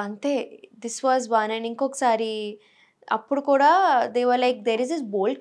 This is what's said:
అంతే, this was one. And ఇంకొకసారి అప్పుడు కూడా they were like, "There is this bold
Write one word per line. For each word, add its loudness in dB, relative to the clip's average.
అంతే, -6
this -10
was 2
one. 0
And -6
ఇంకొకసారి -2
అప్పుడు -2
కూడా 4
they 0
were 2
like, 0
"There 0
is -4
this -4
bold 0